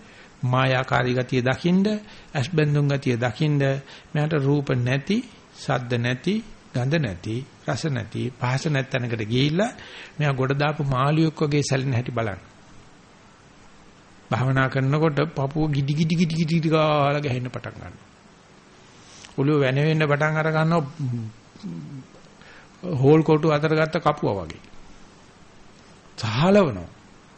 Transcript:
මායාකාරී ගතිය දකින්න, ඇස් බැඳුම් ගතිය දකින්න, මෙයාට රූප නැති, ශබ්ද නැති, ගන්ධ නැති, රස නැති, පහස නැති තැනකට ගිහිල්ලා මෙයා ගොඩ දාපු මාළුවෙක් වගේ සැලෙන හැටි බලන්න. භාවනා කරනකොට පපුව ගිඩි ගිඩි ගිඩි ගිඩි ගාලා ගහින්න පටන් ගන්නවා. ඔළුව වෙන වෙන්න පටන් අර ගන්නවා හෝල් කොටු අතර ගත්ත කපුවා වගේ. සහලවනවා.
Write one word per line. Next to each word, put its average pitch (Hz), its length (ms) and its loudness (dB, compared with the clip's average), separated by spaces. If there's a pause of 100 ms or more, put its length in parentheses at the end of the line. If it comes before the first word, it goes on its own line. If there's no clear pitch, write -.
(400)
මායාකාරී 127 760 2
ගතිය 127 260 0
දකින්න, 175 440 2 (440)
ඇස් 139 200 -2
බැඳුම් 147 380 2
ගතිය 131 300 0
දකින්න, 143 440 0 (460)
මෙයාට 151 320 -2
රූප 139 380 0
නැති, 135 400 0 (360)
ශබ්ද 127 420 -4
නැති, 127 380 -2 (340)
ගන්ධ 135 320 -2
නැති, 107 360 -4 (280)
රස 139 240 -4
නැති, 113 340 -4 (100)
පහස 127 340 -2
නැති 135 240 -2
තැනකට 120 360 -2
ගිහිල්ලා 151 460 2 (420)
මෙයා 147 200 0
ගොඩ 131 200 0
දාපු 147 300 0
මාළුවෙක් 147 560 2
වගේ 147 240 2
සැලෙන 131 300 -2
හැටි 120 180 -2
බලන්න. 110 300 -4 (1800)
භාවනා 131 440 0
කරනකොට 143 500 0 (100)
පපුව 151 420 -2
ගිඩි 139 220 0
ගිඩි 165 220 0
ගිඩි 165 220 0
ගිඩි 165 320 0
ගාලා 151 520 2
ගහින්න 127 260 -4
පටන් - 280 -10
ගන්නවා. - 300 -18 (1300)
ඔළුව 147 260 2
වෙන 131 180 2
වෙන්න 156 260 2
පටන් 151 320 0
අර 156 140 0
ගන්නවා 160 340 2 (2000)
හෝල් 143 280 6
කොටු 156 280 2
අතර 147 220 2
ගත්ත 156 260 0
කපුවා 151 400 0
වගේ. 80 240 -10 (1600)
සහලවනවා. 131 720 2 (480)